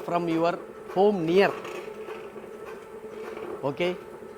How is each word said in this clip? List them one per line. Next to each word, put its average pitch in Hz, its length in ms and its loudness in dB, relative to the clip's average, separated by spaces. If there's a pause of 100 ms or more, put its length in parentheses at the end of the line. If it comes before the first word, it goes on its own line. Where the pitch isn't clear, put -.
from 175 180 2 (100)
your 170 200 4 (400)
home 202 240 6 (120)
near. 185 200 8 (2250)
Okay? 175 280 0 (420)